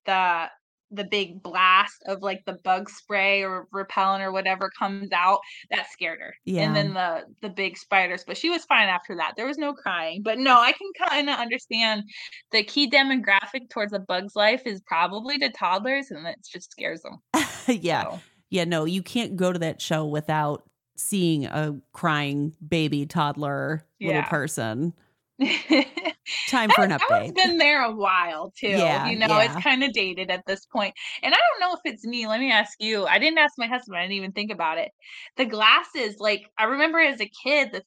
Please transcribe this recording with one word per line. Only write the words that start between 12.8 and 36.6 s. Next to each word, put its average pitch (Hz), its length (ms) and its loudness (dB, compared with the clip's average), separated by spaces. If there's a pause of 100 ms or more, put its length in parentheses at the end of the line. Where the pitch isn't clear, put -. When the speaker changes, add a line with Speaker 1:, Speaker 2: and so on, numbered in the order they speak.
Speaker 1:
demographic 254 840 2
towards 208 220 -4
A 202 60 -2
Bug's 190 360 -4
Life 214 300 2
is 202 200 -8
probably 208 520 -2
the 277 120 -2
toddlers, 226 640 -2
and 160 160 -12
it 165 80 -8 (140)
just - 220 -18
scares - 300 -8
them. - 160 -16 (160)
Speaker 2:
<laughs> 320 80 2 (260)
Yeah. 165 360 0
Speaker 1:
So. 175 160 -8 (320)
Speaker 2:
Yeah, 180 140 0
no, 165 200 0
you 185 160 -2
can't 220 340 -4
go 180 160 2
to 180 80 -2
that 160 220 -4
show 156 240 -2
without 151 580 -2 (320)
seeing 165 520 0
a 151 300 -4 (160)
crying 147 640 -2 (100)
baby, 147 420 0
toddler, 147 760 -2 (160)
little 190 180 -2
Speaker 1:
Yeah. - 120 -2
Speaker 2:
person. 143 640 -2 (440)
Speaker 1:
<laughs> 262 60 2 (1040)
Speaker 2:
Time 226 200 2
for - 140 8
an - 80 4
Speaker 1:
I, - 40 2
I've - 60 0
Speaker 2:
update. 571 340 2
Speaker 1:
been 359 220 4
there 294 260 4
a 226 100 0
while, 180 640 0
too. - 120 -4
Speaker 2:
Yeah, 180 400 2
Speaker 1:
You 233 100 -2
know, 220 80 4
Speaker 2:
yeah. 220 280 4
Speaker 1:
it's 180 80 -4
kinda 269 280 2
dated 185 400 -4
at 185 140 -4
this 190 220 -6
point. 202 260 -2 (300)
And 277 100 2
I 392 40 6
don't 494 320 4
know 349 60 -2
if 330 160 -6
it's 214 140 -14
me. 233 220 -6
Let 220 120 0
me 262 120 0
ask 214 280 4
you. 214 260 -2
I 185 140 4
didn't 320 200 2
ask 294 180 4
my 240 100 -4
husband. 240 300 -6
I 175 60 -2
didn't 190 100 -4
even 196 180 -6
think 214 200 -6
about 165 260 -2
it. 160 140 -6 (460)
The 269 80 2
glasses, 220 760 2
like, 208 240 0 (140)
I 220 80 2